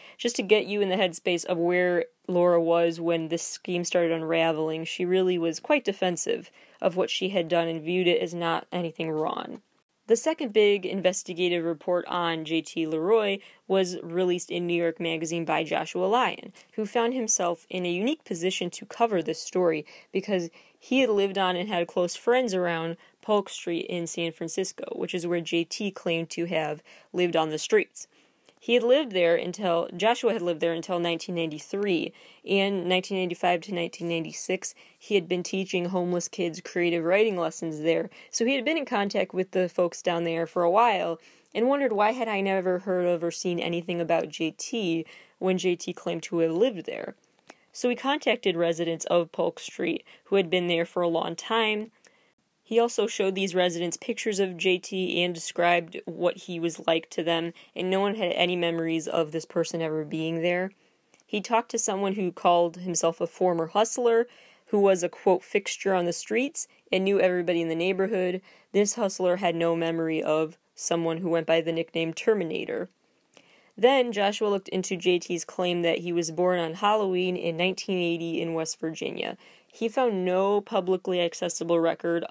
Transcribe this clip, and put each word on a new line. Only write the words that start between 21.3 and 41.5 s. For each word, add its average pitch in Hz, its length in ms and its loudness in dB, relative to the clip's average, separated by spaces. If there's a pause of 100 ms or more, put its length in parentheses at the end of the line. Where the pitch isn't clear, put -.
on 185 200 2
and 190 120 -4
had 175 200 0
close 175 280 -2
friends 247 380 2
around 170 420 -2 (240)
Polk 208 300 0
Street 170 400 -6
in 170 160 -4
San 165 260 -4
Francisco, 180 520 -6 (120)
which - 180 -6
is 175 120 -4
where 170 160 -2
J 165 220 -2
T 202 260 -6
claimed 165 400 -4
to 170 160 -4
have 156 360 -4 (300)
lived 175 240 2
on 160 140 4
the 156 80 -4
streets. - 480 0 (540)
He 233 140 0
had 240 80 4
lived 254 300 4
there 170 240 4
until, 175 600 -2
Joshua 226 360 2
had 208 100 -4
lived 175 180 -2
there 165 120 2
until 170 260 -4
nineteen 170 380 -2
ninety-three. 170 760 -2 (300)
In 196 460 0
nineteen 185 300 0
ninety-five 175 440 0
to 196 120 -8
nineteen 170 340 -6
ninety-six, 165 640 -4 (240)
he - 160 -4
had 175 140 0
been 180 160 -2
teaching 185 420 -4
homeless 180 400 -2
kids 175 340 -6
creative 170 440 0
writing 196 320 2
lessons 160 460 -4
there. 165 280 0 (200)
So - 140 -2
he 262 100 2
had 254 100 -2
been 320 140 2
in 277 60 -2
contact 202 480 -2
with 180 200 -4
the 185 160 0
folks - 340 -2
down 170 220 0
there 165 200 -2
for 175 200 0
a 170 60 6
while 180 500 2 (340)